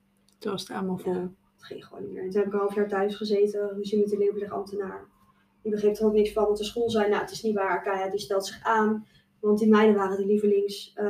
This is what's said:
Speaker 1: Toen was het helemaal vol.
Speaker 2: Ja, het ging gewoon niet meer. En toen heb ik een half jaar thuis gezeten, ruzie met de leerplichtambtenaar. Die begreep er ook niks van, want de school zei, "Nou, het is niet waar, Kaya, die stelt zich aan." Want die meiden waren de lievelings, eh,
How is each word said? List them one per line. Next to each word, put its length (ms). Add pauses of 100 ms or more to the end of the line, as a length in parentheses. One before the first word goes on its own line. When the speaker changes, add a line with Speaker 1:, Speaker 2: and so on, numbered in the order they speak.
(380)
Speaker 1:
Toen 140
was 80
het 160
helemaal 220
vol. 140
Speaker 2:
Ja, 80
het 440
ging 220
gewoon 160
niet 100
meer. 100
En 80
toen 80
heb 80
ik 60
een 60
half 160
jaar 140
thuis 280
gezeten, 580
ruzie 260
met 80
de 100
leerplichtambtenaar. 840 (580)
Die 100
begreep 240
er 100
ook 60
niks 200
van, 120
want 140
de 60
school 260
zei, 180
"Nou, 140
het 80
is 120
niet 120
waar, 280
Kaya, 280
die 100
stelt 260
zich 160
aan." 440 (340)
Want 180
die 100
meiden 280
waren 200
de 100
lievelings, 680
eh, 160